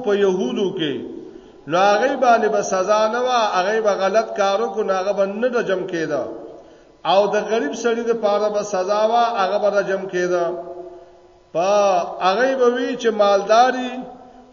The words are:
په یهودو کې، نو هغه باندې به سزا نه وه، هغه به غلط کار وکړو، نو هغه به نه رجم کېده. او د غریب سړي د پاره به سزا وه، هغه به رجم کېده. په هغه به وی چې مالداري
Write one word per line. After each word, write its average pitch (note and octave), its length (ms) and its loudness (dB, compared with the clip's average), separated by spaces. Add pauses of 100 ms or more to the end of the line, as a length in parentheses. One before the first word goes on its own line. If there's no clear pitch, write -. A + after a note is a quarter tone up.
په G3+ 100 2
یهودو G3+ 520 0 (100)
کې، D3 180 -4 (720)
نو D#3 100 0
هغه G#3+ 380 2
باندې A#3 320 4
به G3+ 140 0
سزا G3+ 460 0
نه A#3+ 140 -2
وه، B3 180 0 (180)
هغه G#3+ 240 0
به G#3 100 2
غلط F#3+ 460 0
کار G3 240 0
وکړو، G#3+ 220 -2
نو F#3+ 100 0
هغه F#3+ 200 -2
به G3 120 0
نه G#3+ 220 -2
رجم F#3 400 -2
کېده. D#3 360 -4 (800)
او G3 220 4
د G3+ 80 -2
غریب A3+ 380 -2
سړي A#3 340 -2
د A#3 60 2
پاره G#3 360 0
به G#3 140 -2
سزا G3+ 440 -2
وه، A#3 160 2 (180)
هغه F#3+ 160 0
به G3+ 220 2
رجم F#3+ 280 -2
کېده. F3+ 380 0 (1080)
په E3+ 140 0 (520)
هغه A3+ 360 2
به B3 200 4
وی C4 220 -2
چې A#3 100 -2
مالداري A3 840 2 (600)